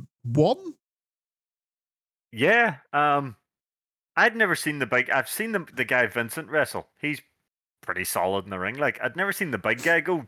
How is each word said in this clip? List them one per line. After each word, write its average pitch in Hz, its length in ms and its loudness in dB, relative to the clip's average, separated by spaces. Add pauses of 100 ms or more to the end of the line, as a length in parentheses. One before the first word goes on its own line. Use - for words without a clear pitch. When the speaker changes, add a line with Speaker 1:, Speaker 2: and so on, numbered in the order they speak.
(260)
Speaker 1:
won? 233 500 0 (1600)
Speaker 2:
Yeah, 180 460 2 (160)
um, 143 420 2 (800)
I'd 214 200 4
never 196 200 4
seen 147 240 -2
the 131 60 0
big, 123 240 2
I've 127 200 2
seen 226 240 -4
the, 175 200 -4
the 127 120 -2
guy 123 220 4
Vincent 117 420 -4
wrestle. 135 380 0 (140)
He's 147 200 -4 (600)
pretty 90 220 -6
solid 95 420 0
in 101 60 -12
the 92 80 -6
ring. 107 180 -4
Like, 143 240 -2
I'd 117 140 -4
never 196 160 -2
seen 180 200 -6
the 110 60 0
big 113 260 -2
guy 165 180 2
go 170 260 -2